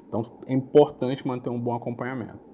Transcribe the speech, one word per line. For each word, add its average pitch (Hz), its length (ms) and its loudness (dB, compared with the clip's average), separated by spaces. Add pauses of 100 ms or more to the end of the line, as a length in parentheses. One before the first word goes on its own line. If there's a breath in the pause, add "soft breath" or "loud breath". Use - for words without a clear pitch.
Então 107 140 -2 (240)
é 131 80 -2
importante 139 720 4
manter 127 240 -4
um 120 100 -4
bom 120 140 -2
acompanhamento. 120 680 -6 (140)